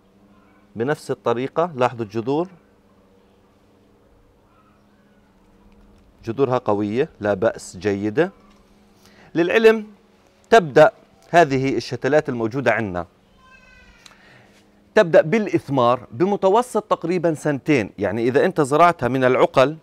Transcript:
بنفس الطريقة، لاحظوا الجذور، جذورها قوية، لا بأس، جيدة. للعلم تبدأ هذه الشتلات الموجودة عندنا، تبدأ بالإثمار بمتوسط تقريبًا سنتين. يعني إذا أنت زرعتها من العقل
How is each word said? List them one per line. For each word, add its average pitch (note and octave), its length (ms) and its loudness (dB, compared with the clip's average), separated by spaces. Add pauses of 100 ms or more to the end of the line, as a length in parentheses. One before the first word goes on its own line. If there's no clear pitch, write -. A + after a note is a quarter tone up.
(760)
بنفس C#3 360 -6
الطريقة، C3 640 -4
لاحظوا A#2+ 300 -2
الجذور، A#2+ 420 -6 (3750)
جذورها B2 320 -2
قوية، G#2+ 520 -2 (100)
لا G2+ 140 -2
بأس، F#2+ 440 -4
جيدة. G#2 540 -4 (1040)
للعلم A3 520 2 (600)
تبدأ D#3 420 6 (380)
هذه C3+ 480 2
الشتلات C#3 520 -2
الموجودة A#2+ 420 -2
عندنا، G2 340 -4 (1900)
تبدأ F3+ 260 4
بالإثمار C#3 920 0
بمتوسط G3 720 0
تقريبًا E3+ 500 -2
سنتين. C#3 640 -2
يعني G#2+ 300 -2
إذا C3 180 2
أنت F3+ 160 -2
زرعتها D3+ 460 2
من C3 160 -2
العقل C3+ 600 2